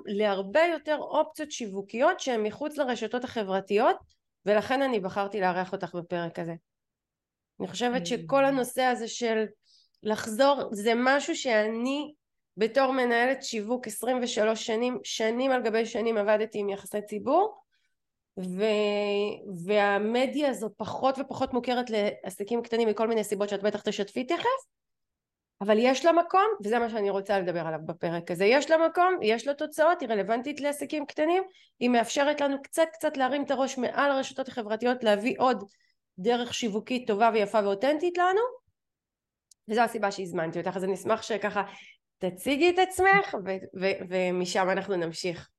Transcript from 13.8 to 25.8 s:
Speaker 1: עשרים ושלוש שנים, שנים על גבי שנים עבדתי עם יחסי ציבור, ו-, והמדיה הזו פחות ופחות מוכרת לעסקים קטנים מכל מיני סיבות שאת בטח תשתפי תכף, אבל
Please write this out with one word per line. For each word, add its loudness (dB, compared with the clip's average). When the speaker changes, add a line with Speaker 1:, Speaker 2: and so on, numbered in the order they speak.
Speaker 1:
עשרים -2
ושלוש 0
שנים, -2
שנים 0
על 0
גבי 0
שנים -2
עבדתי 0
עם -2
יחסי -6
ציבור, 0
ו-, -4
והמדיה 2
הזו -4
פחות -2
ופחות -4
מוכרת 0
לעסקים -2
קטנים 0
מכל 0
מיני 0
סיבות -2
שאת -4
בטח 0
תשתפי -4
תכף, 0
אבל 4